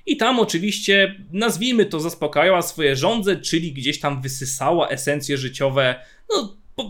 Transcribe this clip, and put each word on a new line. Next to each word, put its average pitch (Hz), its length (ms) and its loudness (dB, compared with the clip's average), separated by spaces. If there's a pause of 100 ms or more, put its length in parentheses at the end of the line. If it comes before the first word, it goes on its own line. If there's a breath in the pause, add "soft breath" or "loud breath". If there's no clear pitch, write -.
i 294 100 0
tam 240 240 2
oczywiście, 196 720 2 (180)
nazwijmy 220 540 2
to, 160 140 -4
zaspokajała 165 600 2
swoje 147 340 0
żądze, 190 400 0
czyli 160 360 -2
gdzieś 139 280 -4
tam 139 220 -2
wysysała 135 680 -2
esencje 143 480 -2
życiowe, 131 640 0 (300 soft breath)
no, 277 260 -2 (180)
po-, 247 160 -8